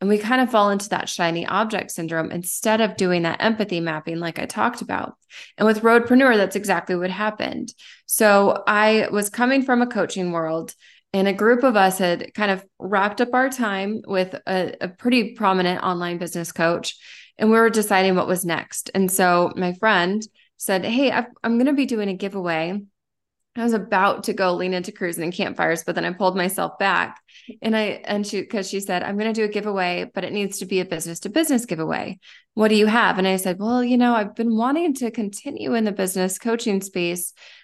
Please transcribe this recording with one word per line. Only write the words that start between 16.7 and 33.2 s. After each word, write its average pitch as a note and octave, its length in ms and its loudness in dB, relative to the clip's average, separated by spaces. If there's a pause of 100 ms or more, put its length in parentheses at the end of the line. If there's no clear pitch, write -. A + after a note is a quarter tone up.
and A3 140 4
we A3 60 6
were A3+ 120 6
deciding G3+ 460 2
what F3+ 120 0
was F3+ 160 -2
next. - 520 -6
And F#3 160 2
so F3 440 4
my F3+ 180 -2
friend G3+ 540 0 (300)
said, F#3 260 -2
"Hey, A#3+ 280 2
I've, A#3 160 -2 (160)
I'm A#3 160 0
gonna C4+ 140 2
be C4+ 120 2
doing G#3+ 240 -2
a F#3+ 60 -4
giveaway." F#3 640 -4 (760)
I A#3 80 -2
was A#3+ 80 2
about G3 520 0
to A3 80 -2
go F3+ 200 0
lean F3+ 200 -2
into F#3 200 -6
cruising E3+ 320 -6
and F3 80 -4
campfires, E3+ 500 -2
but F3 120 -6
then E3+ 100 -2
I F3 80 -4
pulled F#3 240 0
myself F3+ 420 -2
back. F3+ 380 0 (440)
And A3 140 0
I, G#3+ 300 -2
and G#3 200 -2
she, G3+ 200 -6
'cause G3 240 -6
she G3 100 -4
said, G3 240 -4
"I'm G3+ 140 -6
gonna A3 160 -2
do A3 100 0
a G#3 60 0
giveaway, F#3+ 640 -4
but F#3 100 -6
it - 80 -6
needs G3+ 280 -4
to G3 60 -8
be F#3+ 140 -2
a F3+ 60 -2
business E3 360 -8
to G3 80 -8
business C#4+ 360 0
giveaway. D#3+ 540 -6 (340)
What G#3+ 160 2
do A3 60 4
you G#3 100 4
have?" G#3+ 320 2
And F#3+ 100 2